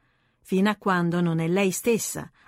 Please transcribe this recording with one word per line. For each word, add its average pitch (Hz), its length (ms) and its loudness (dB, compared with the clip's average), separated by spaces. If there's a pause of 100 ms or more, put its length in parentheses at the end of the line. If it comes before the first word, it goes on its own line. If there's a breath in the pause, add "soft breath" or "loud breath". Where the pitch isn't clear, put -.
(420)
fino 190 280 2
a 208 60 -2
quando 175 460 0
non 165 180 0
è 160 80 -2
lei 185 240 2
stessa 180 600 -2 (160 soft breath)